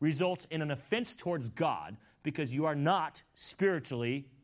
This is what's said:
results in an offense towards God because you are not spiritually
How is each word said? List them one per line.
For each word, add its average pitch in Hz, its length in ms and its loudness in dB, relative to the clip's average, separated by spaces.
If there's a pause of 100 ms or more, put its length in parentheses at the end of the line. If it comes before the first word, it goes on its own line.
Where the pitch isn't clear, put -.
results 160 500 2
in 160 120 -2
an 151 80 -2
offense 214 440 -2
towards 160 340 -2
God 107 480 -2 (260)
because 139 320 -2
you 147 120 2
are 156 80 2
not 156 480 2 (120)
spiritually 139 920 0 (160)